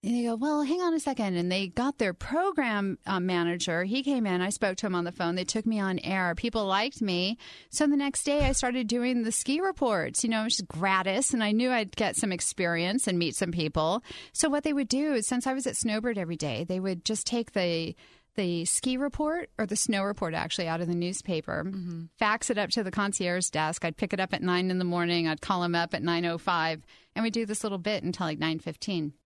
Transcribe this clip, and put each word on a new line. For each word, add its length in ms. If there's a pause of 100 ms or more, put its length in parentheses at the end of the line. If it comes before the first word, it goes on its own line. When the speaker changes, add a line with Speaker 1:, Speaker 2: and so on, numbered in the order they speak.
Speaker 1:
they 200
go, 120
"Well, 260
hang 200
on 120
a 60
second." 360
And 160
they 160
got 300
their 160
program, 960
uh, 120
manager. 680
He 180
came 240
in. 120
I 120
spoke 260
to 80
him 80
on 100
the 80
phone. 220
They 120
took 200
me 140
on 200
air. 360
People 300
liked 360
me. 380 (320)
So 160
the 100
next 260
day 220
I 60
started 360
doing 360
the 80
ski 300
reports, 640
you 60
know, 140
which 160
is 80
gratis. 680
And 100
I 100
knew 180
I'd 240
get 200
some 160
experience 760
and 100
meet 180
some 160
people. 520 (280)
So 160
what 160
they 100
would 160
do 260
is, 100
since 220
I 60
was 120
at 100
Snowbird 440
every 180
day, 280
they 140
would 240
just 220
take 280
the, 420 (400)
the 300
ski 320
report 600
or 80
the 100
snow 280
report, 320
actually, 320
out 140
of 60
the 60
newspaper, 720
Speaker 2:
Mm-hmm. 380 (160)
Speaker 1:
fax 320
it 80
up 120
to 120
the 80
concierge 580
desk. 340
I'd 140
pick 160
it 60
up 160
at 80
nine 260
in 80
the 80
morning. 420
I'd 140
call 220
'em 100
up 220
at 80
nine 240
oh 100
five, 460 (320)
and 80
we'd 100
do 140
this 160
little 160
bit 240
until, 240
like, 100
nine 220
fifteen. 540 (120)